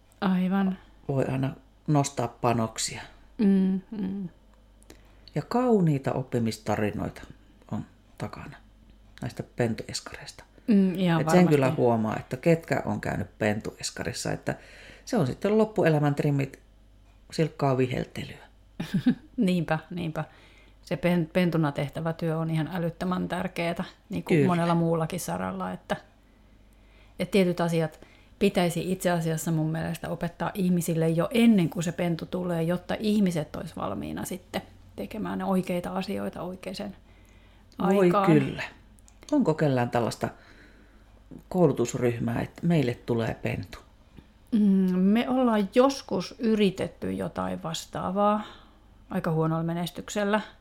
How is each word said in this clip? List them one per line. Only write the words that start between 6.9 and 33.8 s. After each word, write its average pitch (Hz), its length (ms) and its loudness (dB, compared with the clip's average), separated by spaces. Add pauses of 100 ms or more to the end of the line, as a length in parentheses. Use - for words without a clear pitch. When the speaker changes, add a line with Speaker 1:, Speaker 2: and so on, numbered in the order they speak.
Speaker 2:
on 104 120 -4 (340)
takana - 380 -12 (640)
näistä 127 200 -8
pentueskareista. - 1000 -6 (220)
Speaker 1:
Mm, 196 280 4
ihan 170 260 2
Speaker 2:
Et 156 80 0
sen 165 80 6
Speaker 1:
varmasti. 170 180 8
Speaker 2:
kyllä 131 220 4
huomaa, 117 400 2
että - 200 -8
ketkä 165 480 2
on - 160 -2
käynyt - 380 -6
pentueskarissa, - 920 -4
että - 220 -6 (500)
se - 120 -2
on 160 100 2
sitten 196 320 0
loppuelämän 160 560 4
trimmit 139 440 -2 (760)
silkkaa 143 440 0
viheltelyä. - 720 -4 (600)
Speaker 1:
<laughs> 254 80 4 (220)
Niinpä, 180 420 0 (120)
niinpä. 165 340 -6 (580)
Se - 140 -6
pen-, 170 360 0
pentuna 165 400 2
tehtävä 156 400 -4
työ 160 260 -4
on 160 120 -4
ihan 160 220 0
älyttömän 180 560 -4
tärkeetä, 175 560 -4 (240)
niin 180 160 -8
kuin 175 120 4
Speaker 2:
Kyllä. 143 120 6
Speaker 1:
monella 170 260 2
muullakin 165 460 0
saralla, 185 520 -6
että, 185 240 -6 (1200)
että 180 140 -6
tietyt 180 280 4
asiat 165 400 0 (380)
pitäisi 175 540 0
itse 180 180 0
asiassa 165 400 -2
mun 156 200 0
mielestä 165 380 -6
opettaa 170 460 -6
ihmisille 175 540 0
jo 165 220 2
ennen 226 380 6
kuin 165 140 -4
se 165 100 -2
pentu 170 340 -2
tulee, 180 360 -2
jotta 180 360 -2
ihmiset 196 580 0
olisi - 200 -12
valmiina - 480 -6